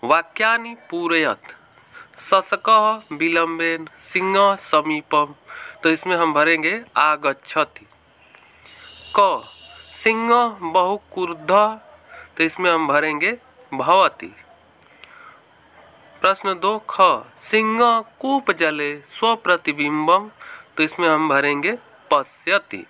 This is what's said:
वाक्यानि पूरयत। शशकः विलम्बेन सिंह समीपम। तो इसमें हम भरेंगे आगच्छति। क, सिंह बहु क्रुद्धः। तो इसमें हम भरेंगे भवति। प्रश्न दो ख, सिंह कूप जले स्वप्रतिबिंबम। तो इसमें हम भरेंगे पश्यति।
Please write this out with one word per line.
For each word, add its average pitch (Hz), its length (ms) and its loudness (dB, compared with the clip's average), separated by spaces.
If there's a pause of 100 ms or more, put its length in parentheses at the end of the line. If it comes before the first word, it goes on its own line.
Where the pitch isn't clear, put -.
वाक्यानि 220 720 0 (140)
पूरयत। 165 640 -2 (640)
शशकः 214 840 2 (100)
विलम्बेन 165 760 -2 (120)
सिंह 196 560 2
समीपम। 151 800 -2 (500)
तो 165 60 4
इसमें 170 280 0
हम 165 160 0
भरेंगे 160 500 0 (140)
आगच्छति। 147 880 -2 (1300)
क, 165 300 2 (440)
सिंह 226 380 0 (300)
बहु 180 360 0
क्रुद्धः। 185 800 -2 (600)
तो 160 60 2
इसमें 170 280 0
हम 160 160 0
भरेंगे 151 500 -2 (360)
भवति। 139 600 0 (1900)
प्रश्न 190 380 0
दो 202 180 0 (120)
ख, 165 360 2 (160)
सिंह 226 600 2
कूप 262 500 -4
जले 151 460 -2
स्वप्रतिबिंबम। 170 1300 -2 (460)
तो 156 60 2
इसमें 165 260 0
हम 156 200 2
भरेंगे 143 480 0 (340)
पश्यति। 143 800 -2